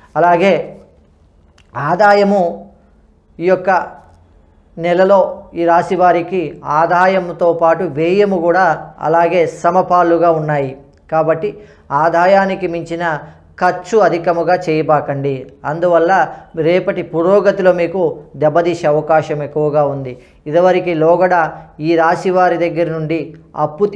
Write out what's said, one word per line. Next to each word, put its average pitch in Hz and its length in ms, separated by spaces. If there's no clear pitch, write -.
అలాగే 175 360
ఆదాయము 202 520
ఈ 170 120
యొక్క 185 180
నెలలో 185 420
ఈ 170 120
రాశి 175 320
వారికి 180 380
ఆదాయంతో 175 720
పాటు 165 220
వ్యయము 190 400
కూడా 180 180
అలాగే 170 340
సమపాలుగా 170 680
ఉన్నాయి. 147 320
కాబట్టి 160 380
ఆదాయానికి 185 720
మించిన 165 280
ఖర్చు 180 440
అధికముగా 170 500
చేయబాకండి. 143 680
అందువల్ల 170 400
రేపటి 185 340
పురోగతిలో 185 600
మీకు 170 200
దెబ్బతీసే 165 500
అవకాశం 151 540
ఎక్కువగా 151 360
ఉంది. 127 180
ఇదివరకు 175 440
లోగడ 180 320
ఈ 170 40
రాశి 170 360
వారి 180 260
దగ్గర 165 240
నుండి 160 220
అప్పు 196 200